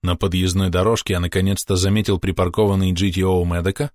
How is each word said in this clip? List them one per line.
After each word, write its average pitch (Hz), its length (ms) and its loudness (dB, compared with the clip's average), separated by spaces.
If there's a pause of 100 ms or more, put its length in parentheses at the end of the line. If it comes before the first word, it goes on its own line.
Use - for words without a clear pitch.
На 90 140 -2
подъездной 92 540 0
дорожке 95 440 0
я 87 60 -2
наконец-то 95 560 0
заметил 98 440 2
припаркованный 95 720 0
G 92 180 0
T 92 140 0
O 90 200 2
Медока 87 500 -2